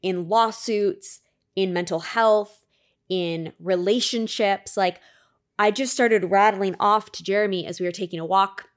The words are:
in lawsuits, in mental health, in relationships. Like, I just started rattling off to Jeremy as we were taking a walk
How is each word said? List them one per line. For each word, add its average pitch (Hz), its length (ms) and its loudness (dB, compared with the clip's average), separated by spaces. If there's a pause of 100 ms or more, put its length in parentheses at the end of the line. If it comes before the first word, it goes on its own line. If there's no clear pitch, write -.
in 180 260 -4
lawsuits, 214 920 -2 (360)
in 190 160 0
mental 175 260 -2
health, 214 680 0 (440)
in 170 500 -4
relationships. 196 1160 -2
Like, 185 240 0 (580)
I 208 140 4
just 254 200 -4
started 214 380 2
rattling 196 480 4
off 208 340 2
to - 120 -14
Jeremy 196 420 0
as 175 140 -10
we 180 60 -4
were 175 60 -4
taking 175 280 -8
a 165 40 -6
walk 190 520 0